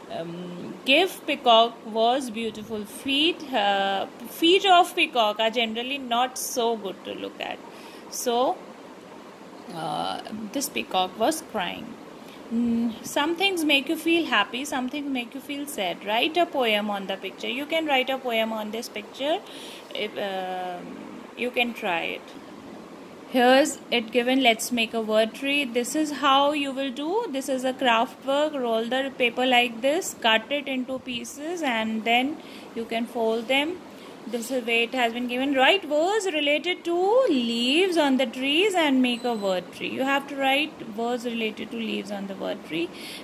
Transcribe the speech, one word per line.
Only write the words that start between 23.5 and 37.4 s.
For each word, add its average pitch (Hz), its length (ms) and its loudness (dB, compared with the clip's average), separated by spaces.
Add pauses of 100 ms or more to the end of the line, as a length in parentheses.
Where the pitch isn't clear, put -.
it 226 240 0
given. 254 260 4
Let's 226 300 4
make 226 240 0
a 226 60 0
word 220 340 2
tree. 277 280 0
This 240 320 -2
is 302 260 0
how 277 180 8 (140)
you 277 180 -2
will 269 180 -2
do. 330 400 -2
This 269 280 -4
is 254 60 -4
a 262 100 0 (100)
craft 240 420 2
work. 294 300 2
Roll 233 400 0
the 269 240 0
paper 247 260 2
like 240 360 4
this, 302 380 2
cut 220 320 4
it 277 160 -2
into 262 300 -2 (140)
pieces, 285 500 -6
and 220 420 0
then 247 300 4 (400)
you 226 120 -6 (100)
can 233 100 -2
fold 226 420 0
them. 294 300 2 (540)
This 233 200 -4
is 262 80 0
the 226 60 -4
way 233 180 4
it 233 100 -4
has 240 200 2
been 247 140 -4
given. 262 280 0
Write 320 340 6
words 370 420 2
related 302 540 2
to 339 100 0 (340)
leaves 262 680 2